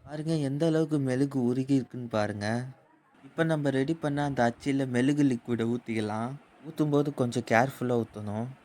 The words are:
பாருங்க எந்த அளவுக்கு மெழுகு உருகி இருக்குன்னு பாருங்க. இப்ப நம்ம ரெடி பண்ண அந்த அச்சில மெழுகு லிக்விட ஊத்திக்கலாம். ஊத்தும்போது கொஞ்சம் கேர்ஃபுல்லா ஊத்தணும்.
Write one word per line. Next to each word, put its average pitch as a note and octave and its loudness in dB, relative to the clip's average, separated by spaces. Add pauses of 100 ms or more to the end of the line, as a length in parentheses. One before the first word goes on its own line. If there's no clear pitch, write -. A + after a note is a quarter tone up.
பாருங்க D3+ -4
எந்த C#3 0
அளவுக்கு D#3 2
மெழுகு C3+ 0
உருகி C3 2
இருக்குன்னு B2 -2
பாருங்க. G#2 -2 (800)
இப்ப D#3+ -2
நம்ம D3+ 0
ரெடி C3+ 0
பண்ண D3 -2
அந்த C3+ -2
அச்சில C3+ 0
மெழுகு C3+ 2
லிக்விட A#2+ 0
ஊத்திக்கலாம். A2+ -4 (280)
ஊத்தும்போது D3 0
கொஞ்சம் A#2+ -2
கேர்ஃபுல்லா B2 2
ஊத்தணும். G#2+ -6 (180)